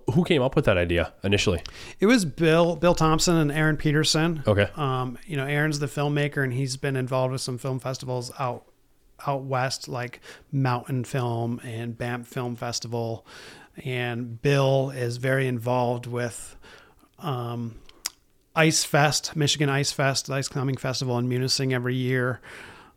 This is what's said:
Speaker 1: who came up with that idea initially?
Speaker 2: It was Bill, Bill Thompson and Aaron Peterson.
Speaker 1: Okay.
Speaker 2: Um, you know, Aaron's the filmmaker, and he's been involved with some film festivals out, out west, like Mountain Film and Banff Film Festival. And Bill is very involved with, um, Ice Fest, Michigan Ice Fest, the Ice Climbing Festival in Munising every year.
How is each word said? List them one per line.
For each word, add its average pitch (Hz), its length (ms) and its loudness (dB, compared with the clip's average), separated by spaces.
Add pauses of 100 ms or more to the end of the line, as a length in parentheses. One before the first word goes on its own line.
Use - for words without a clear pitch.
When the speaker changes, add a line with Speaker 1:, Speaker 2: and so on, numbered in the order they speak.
(140)
Speaker 1:
who 175 100 6
came 160 180 4
up 127 140 2
with 151 100 2
that 101 120 6
idea 85 340 2 (100)
initially? 98 400 2 (380)
Speaker 2:
It 185 60 2
was 226 180 6
Bill, 165 540 2
Bill 170 180 4
Thompson 160 400 4
and 151 160 4
Aaron 156 240 2
Peterson. 156 720 2
Speaker 1:
Okay. 101 300 4
Speaker 2:
Um, 131 400 -2 (100)
you 160 80 -6
know, 135 100 -2
Aaron's 147 340 0
the 147 80 -4
filmmaker, 147 580 0
and 123 80 -2
he's 131 240 -2
been 135 180 -2
involved 131 380 0
with 131 80 -6
some 127 160 -6
film 131 220 -4
festivals 127 600 -6
out, 123 260 -6 (600)
out 139 160 -2
west, 131 440 -2
like 123 340 -8 (300)
Mountain 127 520 0
Film 117 600 -2
and 117 340 -8
Banff 120 300 -6
Film 123 280 -6
Festival. 117 720 -6 (580)
And 120 580 -4
Bill 135 500 4
is 123 260 -4
very 131 300 0
involved 123 580 0
with, 120 500 -6 (640)
um, 120 560 -6 (800)
Ice 160 280 4
Fest, - 520 2
Michigan 143 340 2
Ice 139 220 0
Fest, 135 360 0
the 139 60 -6
Ice 135 140 -2
Climbing 135 300 -2
Festival 127 400 -2
in 123 120 0
Munising 131 440 0
every 123 220 0
year. 127 460 -2 (560)